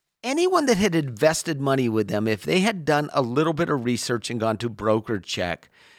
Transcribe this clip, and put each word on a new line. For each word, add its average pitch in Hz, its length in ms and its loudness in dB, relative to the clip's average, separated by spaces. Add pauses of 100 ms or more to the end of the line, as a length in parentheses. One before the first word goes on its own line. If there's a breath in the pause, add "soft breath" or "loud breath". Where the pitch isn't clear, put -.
(220)
anyone 330 440 2
that 226 120 4
had 190 160 2
invested 151 680 0
money 135 280 2
with 110 200 2
them, 107 180 0
if 107 180 0
they 165 160 2
had 190 240 -2
done 147 280 0
a 143 80 2
little 139 320 0
bit 156 160 -2
of 139 160 -2
research 120 460 -2
and 120 100 -6
gone 110 180 0
to 120 100 -4
broker 107 500 -2
check 87 500 -6 (300 soft breath)